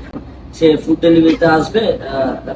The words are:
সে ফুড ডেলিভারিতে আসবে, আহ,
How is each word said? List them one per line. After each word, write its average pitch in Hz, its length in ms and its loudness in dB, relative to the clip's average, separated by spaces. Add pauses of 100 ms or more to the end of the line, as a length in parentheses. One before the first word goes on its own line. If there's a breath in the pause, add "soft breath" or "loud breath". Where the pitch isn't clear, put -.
(540)
সে 156 220 4
ফুড 160 240 -2
ডেলিভারিতে 165 460 4
আসবে, 160 340 0
আহ, 135 760 -4